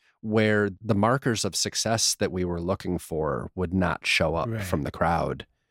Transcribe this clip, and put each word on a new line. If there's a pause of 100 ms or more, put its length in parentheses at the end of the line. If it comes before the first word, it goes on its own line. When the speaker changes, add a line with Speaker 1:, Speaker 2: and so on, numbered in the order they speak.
(200)
Speaker 1:
where (120)
the
markers
of
success
that
we
were
looking
for
would
not
show
up
Speaker 2:
Right.
Speaker 1:
from
the
crowd. (240)